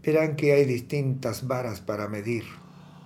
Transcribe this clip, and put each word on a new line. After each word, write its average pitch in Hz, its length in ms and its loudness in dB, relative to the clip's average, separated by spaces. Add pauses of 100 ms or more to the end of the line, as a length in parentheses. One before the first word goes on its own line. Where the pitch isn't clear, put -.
verán 156 320 2
que 147 160 4
hay 143 120 8
distintas 131 800 -2
varas 123 340 -4
para 104 280 -4
medir. 107 360 -4 (600)